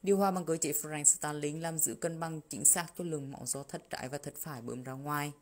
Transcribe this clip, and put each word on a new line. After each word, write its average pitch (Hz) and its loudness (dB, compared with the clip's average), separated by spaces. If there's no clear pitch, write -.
Điều 196 6
hòa 196 6
bằng 185 0
cơ 160 2
chế 160 0
Frank 151 -2
Starling 151 2
làm 165 -2
giữ - 2
cân 165 -2
bằng 160 -4
chính - -6
xác 170 6
cho 180 -4
lượng 147 -4
máu 123 -8
do 139 -2
thất - -10
trái - -6
và 143 -6
thất - -8
phải 135 -8
bơm 123 -6
ra 131 -8
ngoài. 147 -4